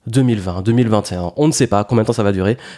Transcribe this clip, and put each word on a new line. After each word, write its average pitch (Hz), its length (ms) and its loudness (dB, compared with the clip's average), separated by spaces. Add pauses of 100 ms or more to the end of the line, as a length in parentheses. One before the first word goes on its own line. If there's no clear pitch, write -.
deux 117 160 0
mille 117 180 2
vingt, 92 220 -6
deux 110 100 0
mille 120 160 2
vingt 107 240 0
et 92 40 -6
un. 87 200 -6
On 147 100 2
ne 156 60 2
sait 135 140 0
pas 101 180 0
combien 117 180 0
de 110 40 0
temps 120 80 -2
ça 113 80 -2
va 101 100 2
durer, 98 240 0 (220)